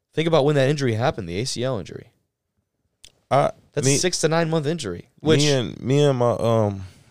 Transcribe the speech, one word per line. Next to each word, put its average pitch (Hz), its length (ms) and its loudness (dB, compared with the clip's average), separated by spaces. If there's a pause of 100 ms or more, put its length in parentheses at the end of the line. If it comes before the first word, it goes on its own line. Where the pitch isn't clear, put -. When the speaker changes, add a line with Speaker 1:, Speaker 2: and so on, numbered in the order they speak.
(140)
Speaker 1:
Think 160 140 -2
about 160 160 4
when 147 120 4
that 135 140 4
injury 139 260 0
happened, 113 340 -2
the 87 100 -4
A 123 60 -4
C 117 180 -6
L 127 160 -4
injury. - 280 -14 (1200)
Speaker 2:
I, 143 200 2 (220)
Speaker 1:
That's 117 140 -4
Speaker 2:
me, 139 80 2
Speaker 1:
a - 40 0
six 180 220 -2
to 160 60 0
nine 160 220 0
month 160 160 -2
injury. 135 420 -6 (140)
Which 147 180 4
Speaker 2:
me 147 120 2
and, 101 300 -2
me 139 220 2
and 139 140 2
my, 120 140 2
um, 107 520 0 (280)